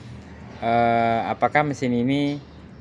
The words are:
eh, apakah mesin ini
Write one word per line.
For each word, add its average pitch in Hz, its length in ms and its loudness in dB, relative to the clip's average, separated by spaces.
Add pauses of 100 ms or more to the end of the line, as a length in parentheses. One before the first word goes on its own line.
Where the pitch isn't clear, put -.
(640)
eh, 117 640 4
apakah 123 400 2
mesin 135 240 -2
ini 139 480 0 (420)